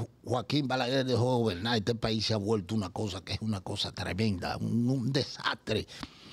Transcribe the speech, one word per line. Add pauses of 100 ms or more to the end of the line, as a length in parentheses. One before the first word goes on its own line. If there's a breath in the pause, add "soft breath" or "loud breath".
(240)
Joaquín
Balaguer
dejó
de
gobernar,
este
país
se
ha
vuelto
una
cosa
que
es
una
cosa
tremenda,
un,
un
desastre. (460 loud breath)